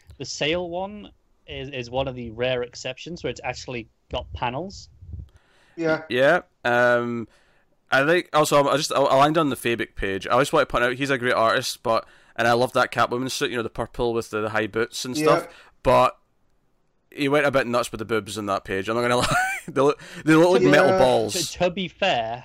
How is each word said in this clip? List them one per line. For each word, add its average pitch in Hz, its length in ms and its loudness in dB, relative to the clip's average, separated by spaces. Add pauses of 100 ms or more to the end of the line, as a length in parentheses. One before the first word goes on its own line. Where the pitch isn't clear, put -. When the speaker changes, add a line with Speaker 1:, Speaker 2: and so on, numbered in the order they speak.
(180)
Speaker 1:
The 135 80 -12
sale 170 420 -4
one 190 440 -10 (360)
is, 139 220 -12
is 127 220 -10
one 135 160 -2
of 127 80 -10
the 120 160 -12
rare 123 320 -2
exceptions - 600 -14
where 139 60 -4
it's 120 140 -10
actually 123 440 -10 (240)
got 127 220 -8
panels. 139 560 -8 (840)
Speaker 2:
Yeah. 160 340 -2
Speaker 3:
Yeah. 143 320 4 (240)
Um, 120 640 2 (640)
I 135 120 4
think 170 300 0
also 147 340 4
I 139 100 2
just 156 140 -4
I, - 100 0
I 135 140 4
lined 151 220 4
on 156 140 2
the 117 40 -2
Fabic 113 400 -4
page. 98 320 -4
I - 40 -2
always 127 200 2
want 143 160 2
to - 40 -14
point 120 120 0
out 123 120 0
he's 135 160 -4
a 131 80 -2
great 120 160 0
artist, 113 480 0
but, 113 220 0 (300)
and 117 120 0
I 120 60 4
love 123 200 0
that 123 180 0
Catwoman 123 400 -2
suit, 135 200 -4
you 123 60 -4
know, 113 60 -2
the 110 60 -6
purple 120 440 -4
with 113 180 -4
the, 107 100 -4
the 107 80 -4
high 107 180 0
boots 113 380 -4
and 127 100 -8
stuff. 151 280 4
Speaker 2:
Yep. - 100 -18 (300)
Speaker 3:
But 127 320 4 (960)
he 143 160 -4
went 147 180 2
a 143 60 2
bit 127 140 2
nuts 120 260 -2
with 113 80 -12
the 110 60 -6
boobs 107 320 -4
in 104 80 -6
that 98 200 -2
page. 98 220 -4
I'm 113 80 -2
not 120 60 -2
gonna 123 160 2
<laughs> - 0 -
lie. - 100 0 (400)
They 135 140 -2
look, 143 180 2 (260)
they 156 100 6
look 175 160 8
like 185 100 4
Speaker 2:
Yeah. 180 100 4
Speaker 3:
metal 147 200 6
Speaker 1:
To, - 80 2
Speaker 3:
balls. 123 540 2
Speaker 1:
to 180 180 -2
be 180 160 -6
fair, 123 580 -2